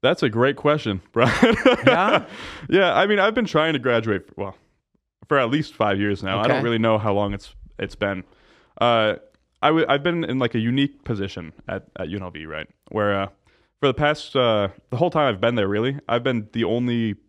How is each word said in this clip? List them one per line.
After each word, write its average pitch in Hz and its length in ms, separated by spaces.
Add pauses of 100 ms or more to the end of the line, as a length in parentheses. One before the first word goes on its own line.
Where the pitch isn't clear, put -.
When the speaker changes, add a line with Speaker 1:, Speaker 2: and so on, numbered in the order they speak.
Speaker 1:
That's 160 200
a 147 60
great 123 280
question, 131 500
<laughs> - 60
Brian. 123 440 (300)
Speaker 2:
Yeah? 226 380 (440)
Speaker 1:
Yeah, 185 260
I 165 120
mean, 208 120
I've 208 160
been 240 120
trying 156 280
to 139 40
graduate 113 480
for, - 100
well, 98 200 (720)
for 143 100
at 120 120
least 151 240
five 101 260
years 101 220
now. 95 160
I 107 60
Speaker 2:
Okay. 107 100
Speaker 1:
don't 135 100
really 117 140
know 110 200
how 104 140
long 101 220
it's, - 200 (240)
it's 95 160
been. 98 300 (560)
Uh, 113 360 (460)
I - 60
w-, 160 200
I've 143 140
been 170 220
in, 131 140
like, 123 160
a 120 40
unique 135 460
position 95 480 (160)
at, 92 160 (120)
at 87 120
U 90 80
N 98 60
L 90 80
V, 78 160
right? 78 200 (220)
Where, 104 260 (100)
uh, - 20 (520)
for 143 100
the 127 60
past, 151 400
uh, 113 340 (200)
the 120 80
whole 170 140
time 151 220
I've 95 80
been 117 140
there, 104 140
really, 117 300 (100)
I've 120 160
been 117 300
the 117 100
only 117 520 (120)